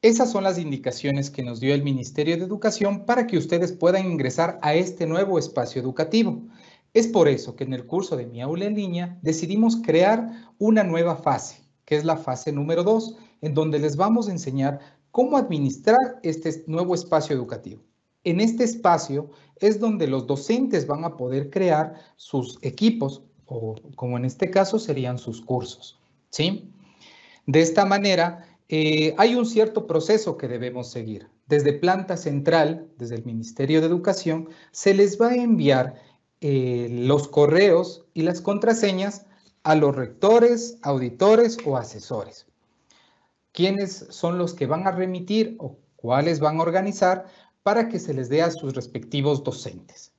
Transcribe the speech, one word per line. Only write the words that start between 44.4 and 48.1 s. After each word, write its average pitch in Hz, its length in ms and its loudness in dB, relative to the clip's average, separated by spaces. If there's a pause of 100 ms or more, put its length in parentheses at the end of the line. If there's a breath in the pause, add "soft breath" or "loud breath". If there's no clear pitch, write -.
que 139 100 -4
van 165 220 -2
a 185 40 0
remitir 185 680 -2
o 143 180 -14 (180)
cuáles 143 440 0
van 151 200 0
a 165 40 2
organizar 185 640 0 (360 loud breath)
para 226 240 2
que 190 120 -6
se 151 140 -6